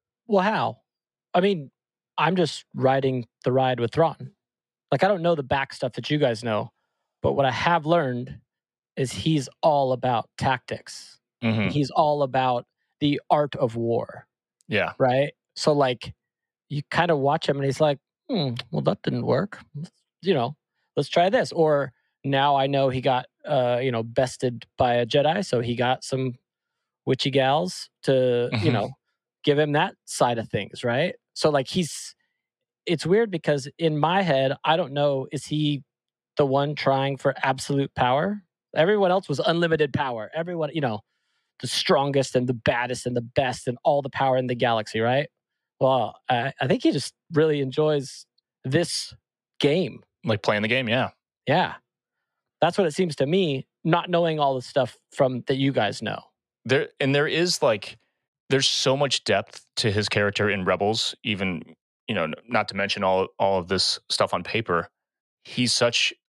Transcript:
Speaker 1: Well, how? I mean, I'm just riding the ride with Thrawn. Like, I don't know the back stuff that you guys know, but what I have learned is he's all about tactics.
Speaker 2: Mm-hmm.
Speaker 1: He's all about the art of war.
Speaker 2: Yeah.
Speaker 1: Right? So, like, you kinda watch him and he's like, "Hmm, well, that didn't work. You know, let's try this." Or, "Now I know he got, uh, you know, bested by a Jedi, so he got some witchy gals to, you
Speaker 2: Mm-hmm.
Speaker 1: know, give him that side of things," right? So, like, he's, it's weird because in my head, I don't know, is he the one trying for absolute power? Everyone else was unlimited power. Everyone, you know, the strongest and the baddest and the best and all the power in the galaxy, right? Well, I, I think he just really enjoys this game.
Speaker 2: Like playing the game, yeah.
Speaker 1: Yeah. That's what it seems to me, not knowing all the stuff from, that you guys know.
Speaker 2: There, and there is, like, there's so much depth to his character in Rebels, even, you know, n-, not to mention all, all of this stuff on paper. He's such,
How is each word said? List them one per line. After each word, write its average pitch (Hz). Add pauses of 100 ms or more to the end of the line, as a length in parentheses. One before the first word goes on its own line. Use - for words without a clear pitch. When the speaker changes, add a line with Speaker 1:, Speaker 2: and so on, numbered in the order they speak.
(280)
Speaker 1:
Well, 196
how? 135 (560)
I 180
mean, 180 (480)
I'm 165
just 170 (100)
riding 131 (180)
the 127
ride 127
with 117
Thrawn. 143 (600)
Like, 139
I 190
don't 196
know 170
the 143
back 135
stuff 127
that -
you 151
guys 120
know, 110 (520)
but 139
what 139
I 127
have 147
learned 131 (580)
is 131
he's 151 (120)
all 143
about 123
tactics. - (240)
Speaker 2:
Mm-hmm. 110
Speaker 1:
He's 131
all 147
about 127 (340)
the 147 (100)
art 147
of 113
war. 117 (400)
Speaker 2:
Yeah. 95
Speaker 1:
Right? 131 (220)
So, -
like, 131 (560)
you 143 (100)
kinda 170
watch 143
him 139
and 139
he's 135
like, 147 (320)
"Hmm, 160 (200)
well, 151
that 175
didn't 123
work. 131 (640)
You 175
know, 139 (400)
let's 143
try 175
this." 208
Or, 147 (300)
"Now 139
I 135
know 139
he 127
got, 127 (180)
uh, 123
you 131
know, 113
bested 123 (120)
by 123
a 120
Jedi, 151
so 120
he 120
got 123
some 131 (720)
witchy 135
gals 139 (140)
to, 127
you 120
Speaker 2:
Mm-hmm. 113
Speaker 1:
know, 113 (540)
give 147
him 151
that 170 (100)
side 120
of 107
things," -
right? 131 (200)
So, 156
like, 135
he's, - (680)
it's 165
weird 208
because 147
in 156
my 170
head, 135 (120)
I 156
don't 156
know, 143
is -
he 147 (520)
the 147
one 143
trying 135
for 139 (100)
absolute 135
power? 151 (320)
Everyone 190
else 190
was 143
unlimited 160
power. 120
Everyone, 165
you 160
know, 113 (640)
the 127
strongest 139
and 123
the 127
baddest 123
and 123
the 120
best 127
and 123
all 143
the 135
power 135
in 127
the 127
galaxy, 117
right? 127 (500)
Well, 127 (120)
I, 127
I 131
think 226
he 320
just 147 (200)
really 151
enjoys 143 (380)
this 160 (460)
game. 151 (200)
Speaker 2:
Like 107
playing 104
the 104
game, 120
yeah. 117 (360)
Speaker 1:
Yeah. 156 (840)
That's 170
what 196
it 147
seems 175
to 135
me, 151 (160)
not 170
knowing 170
all 139
the 123
stuff - (140)
from, 127
that 135
you 139
guys 110
know. 104 (440)
Speaker 2:
There, 135 (100)
and 139
there 143
is, 170
like, 113 (520)
there's 135
so 135
much 143
depth - (120)
to 110
his 101
character 104
in 98
Rebels, 101
even, 92 (460)
you 110
know, 87
n-, 78 (140)
not 110
to 98
mention 98
all, 95 (120)
all 98
of 85
this 92 (100)
stuff -
on 87
paper. 90 (540)
He's 123
such, - (200)